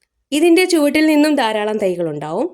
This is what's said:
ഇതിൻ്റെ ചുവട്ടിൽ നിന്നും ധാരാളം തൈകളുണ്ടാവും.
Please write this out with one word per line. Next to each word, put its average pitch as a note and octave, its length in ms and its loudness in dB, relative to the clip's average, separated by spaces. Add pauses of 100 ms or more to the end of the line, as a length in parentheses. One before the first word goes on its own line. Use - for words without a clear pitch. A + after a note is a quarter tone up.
(320)
ഇതിൻ്റെ E4+ 320 2
ചുവട്ടിൽ D#4 420 2
നിന്നും D4+ 280 2
ധാരാളം A3 440 -2
തൈകളുണ്ടാവും. E3+ 760 -4